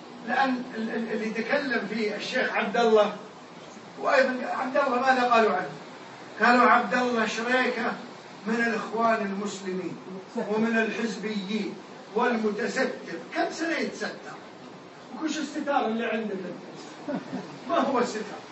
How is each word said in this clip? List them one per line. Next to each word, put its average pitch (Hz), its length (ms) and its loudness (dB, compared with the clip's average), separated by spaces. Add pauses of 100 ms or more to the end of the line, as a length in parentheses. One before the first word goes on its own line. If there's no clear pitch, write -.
(280)
لأن 254 360 2 (120)
ال-، 226 200 -2
ال-، 220 160 -2
اللي 214 180 0
تكلم 240 640 0
فيه 214 220 0
الشيخ - 380 -2
عبد 208 240 0
الله، 214 380 6 (840)
وأيضا 262 360 6 (100)
عبد 254 320 -2
الله 254 220 4
ماذا 254 240 6
قالوا 226 280 6
عنه؟ - 180 0 (720)
قالوا: 240 280 8
"عبد 240 240 4
الله 240 320 2
شريكة 226 680 0 (540)
من 226 80 2
الإخوان 226 720 2
المسلمين 190 720 -4 (380)
ومن 226 420 2
الحزبيين 196 1000 -2 (400)
والمتستر". 220 720 2 (480)
كم 339 160 0
سنة 311 260 -2
يتستر؟ 208 320 -4 (1040)
وكش 311 220 -4
الستار 277 480 0
اللي 226 200 -2
عندك 214 260 -2
أنت؟ - 880 -8 (500)
ما 339 80 2
هو 254 220 4
الستار؟ 196 400 -2 (120)